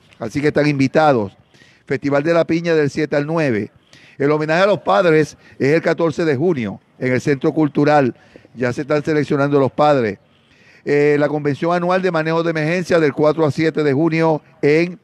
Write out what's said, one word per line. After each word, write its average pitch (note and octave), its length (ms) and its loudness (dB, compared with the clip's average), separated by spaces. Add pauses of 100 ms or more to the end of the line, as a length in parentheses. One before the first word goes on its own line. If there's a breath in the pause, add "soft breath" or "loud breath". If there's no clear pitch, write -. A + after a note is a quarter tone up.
(200)
Así A#2+ 200 -6
que D3 80 0
están D3 200 2
invitados. C3+ 680 0 (500 soft breath)
Festival C#3+ 360 -2
de E3+ 120 0
la D#3+ 120 2
Piña E3+ 280 -2
del D3 160 0
siete D3+ 260 -4
al D3 100 -2
nueve. C#3 460 -2 (460 loud breath)
El C#3 120 0
homenaje D#3 320 0
a G3 40 4
los F#3+ 140 0
padres E3 560 2 (220 loud breath)
es C#3 160 2
el E3+ 60 2
catorce E3 440 -2
de D3 120 0
junio B2+ 440 -4 (180)
en B2+ 140 -2
el B2 80 0
Centro D3 320 -2
Cultural. D3 600 2 (400 loud breath)
Ya B2 180 -4
se D3+ 100 -6
están D3 200 -2
seleccionando C#3+ 560 0
los C3 140 2
padres. C3+ 460 2 (640 soft breath)
Eh, D3 340 2
la D3 100 0
convención D3 460 -2
anual F3+ 280 0
de F#3 80 0
manejo E3 320 -2
de E3 80 -2
emergencia E3 480 -2
del D3 140 2
cuatro D#3 320 0
a C#3+ 60 2
siete D#3+ 320 -2
de D3 100 0
junio D#3+ 500 0 (200)
en E3 420 0